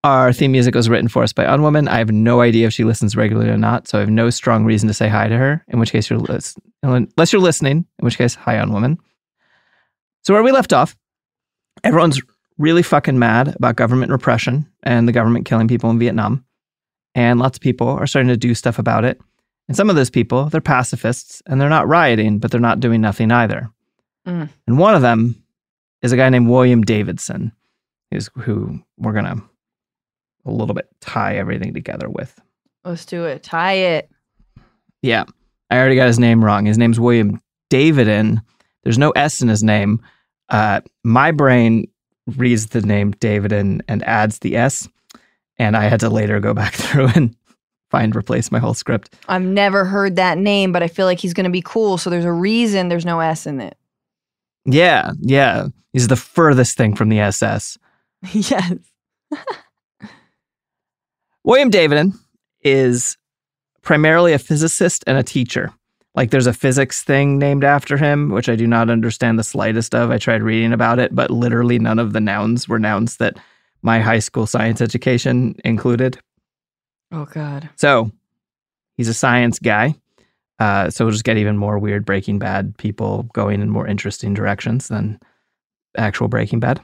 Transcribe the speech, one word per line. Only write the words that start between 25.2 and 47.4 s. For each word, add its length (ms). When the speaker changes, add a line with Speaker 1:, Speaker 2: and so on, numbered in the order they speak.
Speaker 1:
is 100
a 40
guy 140
named 180
William 340
Davidson, 680
who's, 260
who 420
we're 160
gonna 300
a 40
little 240
bit 140
tie 360
everything 380
together 340
with. 320
Speaker 2:
Let's 220
do 220
it. 160
Tie 320
it. 360
Speaker 1:
Yeah. 220
I 60
already 200
got 100
his 120
name 240
wrong. 220
His 140
name's 200
William 440
Davidin. 720
There's 140
no 140
S 320
in 60
his 140
name. 380
Uh, 320
my 280
brain 540
reads 420
the 120
name 340
Davidin 720
and 160
adds 340
the 180
S. 320
And 180
I 80
had 160
to 80
later 320
go 140
back 180
<laughs> 40
through 380
and 220